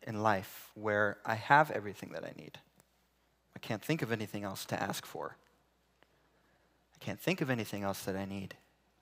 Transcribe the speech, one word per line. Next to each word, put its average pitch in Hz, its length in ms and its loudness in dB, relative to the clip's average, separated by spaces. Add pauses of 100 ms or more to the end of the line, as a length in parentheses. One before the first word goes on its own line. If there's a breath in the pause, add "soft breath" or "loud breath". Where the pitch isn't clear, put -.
in 107 180 -4
life 104 540 2
where 104 500 4
I 113 100 2
have 143 360 6
everything 98 400 -6
that 82 120 -8
I 87 120 -10
need, - 240 -16 (960)
I - 40 -16
can't 110 240 -4
think 156 180 2
of 113 100 -2
anything 104 320 -4
else 98 220 -6
to - 140 -2
ask - 260 -4
for. - 320 -10 (1600 soft breath)
I - 60 -20
can't 101 200 -6
think 180 220 2
of 147 80 0
anything 107 320 -2
else 98 220 -2
that 95 120 -2
I 98 100 -2
need. 98 320 -8 (440)